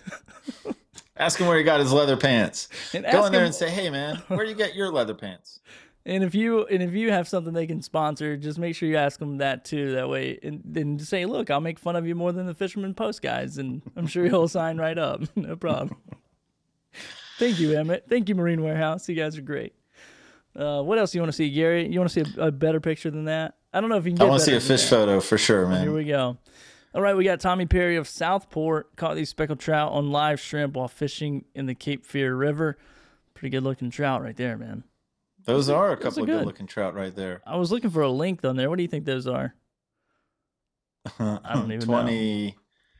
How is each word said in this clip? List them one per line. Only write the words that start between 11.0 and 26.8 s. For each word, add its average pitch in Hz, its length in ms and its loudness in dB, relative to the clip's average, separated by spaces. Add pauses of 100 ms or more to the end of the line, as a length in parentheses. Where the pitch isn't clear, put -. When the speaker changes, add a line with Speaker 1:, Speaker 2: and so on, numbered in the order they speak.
Speaker 1:
"Look, 247 260 -2
I'll 143 80 2
make 165 180 -4
fun 175 200 -2
of 165 100 -2
you 170 80 -2
more 175 160 0
than 180 140 -4
the 175 80 -6
Fisherman 190 400 -6
Post 226 280 -6
guys," 131 360 -4
and 131 240 -6 (160)
I'm 170 100 -2
sure 175 160 0
he'll 175 240 4
sign 165 300 -2
right 160 200 -2
up. 147 300 -2
<laughs> - 80 -10
No 165 220 -4
problem. - 400 -4 (1400)
Thank 233 220 2
you, 151 180 4
Emmett. 160 320 0
Thank 226 200 2
you, 208 60 2
Marine 170 280 2
Warehouse. 156 460 -2
You 175 60 -2
guys 156 220 -2
are 143 40 -10
great. 135 320 -8 (800)
Uh, 143 260 -2
what 190 180 2
else 196 120 2
do 180 60 -2
you 170 40 0
wanna 156 120 0
see, 156 160 0
Gary? 165 420 2
You 180 80 0
wanna 175 100 4
see 160 140 0 (140)
a, 160 100 2
a 160 40 2
better 156 280 2
picture 160 320 -2
than 156 140 -6
that? 160 300 -4 (180)
I 190 80 2
don't 226 80 0
know 220 80 4
if 165 80 0
you 180 80 0
can 175 80 4
Speaker 2:
I - 40 8
Speaker 1:
get - 40 8
Speaker 2:
wanna 135 100 8
see 151 120 6
Speaker 1:
better 123 60 6
Speaker 2:
a 110 100 0
Speaker 1:
than 131 100 6
Speaker 2:
fish - 120 4
Speaker 1:
that. 127 60 8
Speaker 2:
photo 101 240 6
for 104 180 4
sure, 98 280 4
Speaker 1:
Oh, 90 40 2
Speaker 2:
man. 92 140 4
Speaker 1:
here 151 100 0
we 156 120 -2
go. 131 320 0 (580)